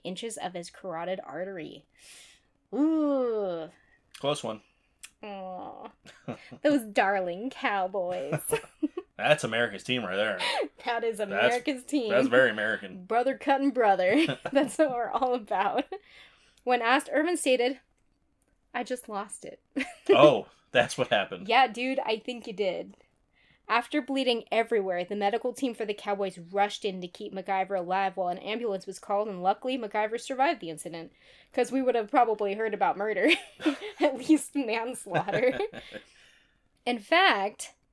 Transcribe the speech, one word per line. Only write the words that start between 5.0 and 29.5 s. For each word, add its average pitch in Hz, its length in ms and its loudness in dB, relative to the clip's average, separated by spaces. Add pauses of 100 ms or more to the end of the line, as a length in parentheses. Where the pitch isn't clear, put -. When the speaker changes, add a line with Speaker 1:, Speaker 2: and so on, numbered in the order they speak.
Speaker 1:
Aw. 190 680 -12 (380)
<laughs> 254 100 -8 (260)
Those 285 220 4
darling 202 680 0
Cowboys. 185 920 -2 (380)
<laughs> - 400 -6
Speaker 2:
That's 151 260 2
America's 113 400 -2
team 123 180 -2
right 95 140 -4
there. 104 220 0 (480)
Speaker 1:
That 233 180 -2
is 226 140 -2
Speaker 2:
That's, 208 120 -4
Speaker 1:
America's 240 540 0
team. 254 260 -2
Speaker 2:
that's 262 180 4
very 131 220 6
American. 107 540 -4
Speaker 1:
Brother 247 320 0
cutting 277 340 0
brother. 214 720 4
<laughs> - 80 -8
That's 269 260 2
what 302 140 4
we're 240 180 -4
all 247 240 0
about. 208 500 -2 (800)
When 247 180 2
asked, 262 300 4
Irvin 320 240 2
stated, 254 420 2 (960)
"I 247 80 -4
just 247 260 -8
lost 202 360 -10
it." - 160 -18 (160)
<laughs> 262 80 -4 (260)
Speaker 2:
Oh, 294 360 8 (260)
that's - 260 2
what - 100 0
happened. 98 400 0
Speaker 1:
Yeah, 247 200 6
dude, 254 360 -4
I 226 140 -2
think 240 300 -12
you 226 40 -8
did. 190 440 -4 (720)
After 240 340 2
bleeding 254 500 0
everywhere, 202 520 0
the 202 120 -6
medical 208 380 0
team 240 200 -4
for 226 120 -6
the 208 80 -4
Cowboys 202 440 -4
rushed 196 460 -2
in 190 160 -4
to 180 80 -8
keep - 240 -12
MacGyver 190 460 -2
alive 185 380 -2
while 185 120 -2
an 180 100 -4
ambulance 208 480 -4
was 190 120 -12
called, 208 300 -2
and 185 160 -6
luckily 254 340 0